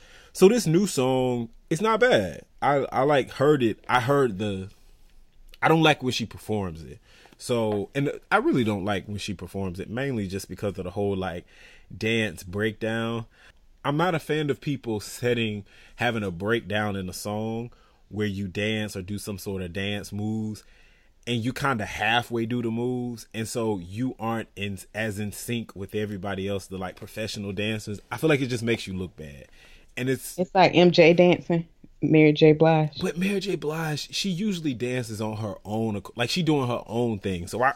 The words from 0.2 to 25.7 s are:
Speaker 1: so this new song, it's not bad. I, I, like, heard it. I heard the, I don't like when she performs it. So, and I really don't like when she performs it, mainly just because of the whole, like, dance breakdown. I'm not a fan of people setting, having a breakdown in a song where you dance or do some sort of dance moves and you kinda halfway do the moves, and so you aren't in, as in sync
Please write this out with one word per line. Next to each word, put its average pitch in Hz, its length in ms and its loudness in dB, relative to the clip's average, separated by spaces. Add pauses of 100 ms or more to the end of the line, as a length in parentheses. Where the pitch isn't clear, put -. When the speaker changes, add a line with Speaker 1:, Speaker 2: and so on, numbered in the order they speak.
Speaker 1:
so - 160 8
this 220 200 2
new 170 180 4
song, 127 640 0 (220)
it's 160 100 -2
not 220 180 2
bad. 113 440 2 (180)
I, 139 300 2
I, 123 100 2
like, 135 300 2
heard 143 320 4
it. 107 160 0 (100)
I 123 100 4
heard 127 380 2
the, 95 320 -6 (920)
I 120 100 6
don't 160 120 6
like 151 220 4
when 127 100 0
she 113 140 -4
performs 95 560 -6
it. 71 160 -16 (400)
So, 107 560 0
and 139 160 0 (200)
I 196 60 6
really 226 260 4
don't 104 220 0
like 101 220 -2
when 104 100 -8
she 98 160 -8
performs 95 460 -6
it, - 100 -10
mainly 120 380 -4
just 92 200 -8
because 92 300 -6
of 92 60 -6
the 90 80 -8
whole, 101 260 -2
like, 90 280 -6 (520)
dance 107 460 -2
breakdown. 110 840 -4 (580)
I'm 143 140 -2
not 175 160 2
a 156 60 -2
fan 151 320 -2
of 120 100 -6
people 120 380 -4
setting, 113 680 -2 (300)
having 113 260 0
a 101 80 -2
breakdown 101 680 -2
in 95 140 -6
a 90 40 -10
song 113 580 -6 (380)
where 104 180 -2
you 101 200 -4
dance 107 480 -4
or 98 60 -6
do 98 160 -8
some 98 220 -8
sort 95 240 -6
of 85 100 -8
dance 98 400 -6
moves 107 500 -4 (600)
and 120 160 -2
you 127 120 -2
kinda 127 320 -2
halfway 113 600 -2
do 120 160 -2
the 113 80 -2
moves, 120 640 -4
and 110 140 -6
so 110 300 -2
you 101 420 -6
aren't 113 380 -4
in, 101 200 -6 (160)
as 107 260 -4
in 104 120 -4
sync 117 420 -8